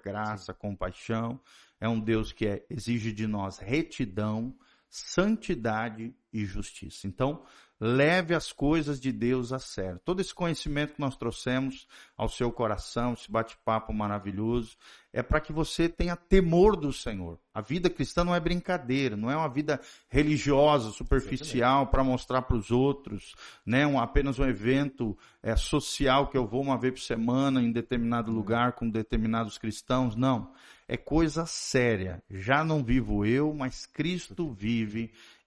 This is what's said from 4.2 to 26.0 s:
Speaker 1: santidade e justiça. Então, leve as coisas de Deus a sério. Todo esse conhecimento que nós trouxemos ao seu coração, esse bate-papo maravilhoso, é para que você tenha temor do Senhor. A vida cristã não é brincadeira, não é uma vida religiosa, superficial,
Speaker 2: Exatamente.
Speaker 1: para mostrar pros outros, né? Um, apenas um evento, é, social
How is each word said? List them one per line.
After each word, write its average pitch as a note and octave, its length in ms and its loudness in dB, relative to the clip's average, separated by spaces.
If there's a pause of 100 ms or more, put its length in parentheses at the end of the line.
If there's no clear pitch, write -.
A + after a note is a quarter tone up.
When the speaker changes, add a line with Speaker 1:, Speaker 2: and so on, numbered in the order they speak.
Speaker 1:
santidade A#2 1200 -2 (160)
e G#2+ 140 -2
justiça. - 640 -10
Então, C3+ 360 -2 (420)
leve D#3 480 4
as D#3 200 -2
coisas C#3+ 480 0
de C3 100 -2
Deus A#2+ 420 0
a C3 60 -4
sério. F#2 460 -8
Todo F#3 160 -2
esse - 120 -4
conhecimento D3+ 600 -4
que - 60 -10
nós C3+ 160 -2
trouxemos B2+ 720 -4 (280)
ao A2 120 -2
seu A#2+ 240 -2
coração, A#2 600 -2
esse - 140 -12
bate-papo A2 640 -2
maravilhoso, G#2 840 -2 (360)
é - 80 -2
para D3+ 200 0
que - 120 -8
você D#3+ 360 0
tenha F3 260 -2
temor F#3+ 600 6
do D3 160 -2
Senhor. F2+ 480 -8 (120)
A A2 80 -4
vida F3 300 0
cristã - 320 0
não F3 140 2
é - 20 0
brincadeira, C#3+ 800 0
não G#2+ 120 -2
é C#3+ 80 0
uma D#3+ 120 -2
vida D3 320 -2 (280)
religiosa, C#3+ 840 4
superficial, C3 920 2
Speaker 2:
Exatamente. B2+ 80 -2
Speaker 1:
para C3+ 140 4
mostrar B2+ 380 0
pros A#2 280 0
outros, C3 640 0 (320)
né? B2+ 180 4
Um, C#3+ 140 2
apenas C3+ 400 2
um C#3 60 2
evento, B2+ 720 0 (240)
é, A2 140 -2
social C#3 720 2